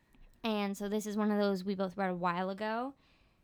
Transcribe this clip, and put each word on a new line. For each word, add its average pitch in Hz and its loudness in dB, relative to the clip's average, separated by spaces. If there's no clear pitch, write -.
And 202 0
so 202 -4
this 208 0
is 208 -4
one 214 4
of 208 4
those 196 2
we 202 0
both 190 -2
read 196 0
a 180 0
while 180 0
ago. 220 -4